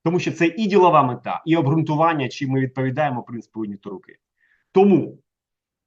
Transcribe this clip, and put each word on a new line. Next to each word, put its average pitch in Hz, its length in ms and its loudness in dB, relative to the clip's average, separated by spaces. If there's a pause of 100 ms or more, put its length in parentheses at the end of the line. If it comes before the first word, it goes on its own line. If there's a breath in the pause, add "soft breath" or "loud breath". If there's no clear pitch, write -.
Тому 170 160 0
що 165 120 -4
це 170 160 0
і 220 200 -2
ділова 180 360 4
мета, 107 420 -6
і 160 100 2
обґрунтування, 156 720 0
чи - 180 -8
ми 131 120 -2
відповідаємо 131 640 -4
принципу 113 360 -14
винятої 101 340 -12
руки. - 240 -20 (540)
Тому 190 460 4 (680)